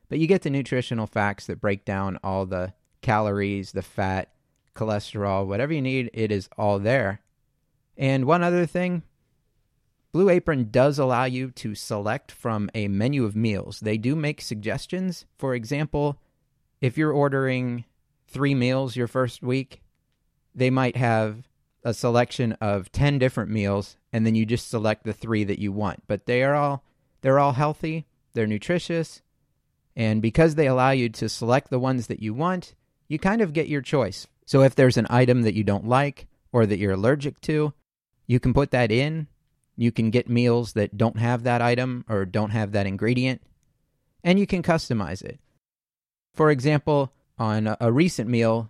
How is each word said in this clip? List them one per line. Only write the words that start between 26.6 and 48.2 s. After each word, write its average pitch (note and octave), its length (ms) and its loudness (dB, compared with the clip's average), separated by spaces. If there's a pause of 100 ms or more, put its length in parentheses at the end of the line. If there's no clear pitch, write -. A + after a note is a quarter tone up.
they're C3+ 180 4
all C#3 140 4
healthy, D3+ 520 -4 (280)
they're A#2 120 0
nutritious, E3 760 -2 (720)
and A2 260 0
because D#3+ 320 4
they D3 140 2
allow C3 240 2
you B2 180 0
to A2+ 200 -6
select B2 400 0
the B2+ 100 0
ones B2+ 280 -2
that - 140 -8
you G#2+ 120 -6
want, E3+ 420 -6 (320)
you D3+ 100 -6
kind G#3 240 0
of E3+ 120 -2
get D#3 140 -2
your D3 140 -4
choice. A#2+ 460 -2 (180)
So C3+ 180 4
if C3+ 120 6
there's C3 220 6
an A2+ 120 2
item B2 340 4
that G#2+ 100 2
you G#2+ 100 0
don't G2+ 240 0
like C3+ 400 0 (240)
or A2+ 140 4
that G2+ 120 2
you're G2 160 2
allergic C3+ 480 0
to, D3+ 320 -2 (520)
you B2 140 2
can B2 140 0
put C#3+ 180 2
that B2 200 2
in. D3 360 0 (500)
You A#2 140 2
can A2+ 180 0
get A#2+ 200 2
meals A#2+ 440 2
that G#2 240 -2
don't A2+ 220 0
have A#2+ 240 0
that A#2+ 180 2
item B2 480 0
or G2+ 160 0
don't G#2 240 -2
have G#2 240 -2
that G2 140 0
ingredient, B2 540 0 (800)
and F3+ 160 4
you G3+ 80 0
can F3+ 160 -2
customize G#2+ 580 -2
it. - 180 -14 (1000)
For D#3 140 4
example, C#3+ 600 0 (280)
on A2 280 0
a, G#2+ 140 -2
a A#2 100 2
recent C3 380 2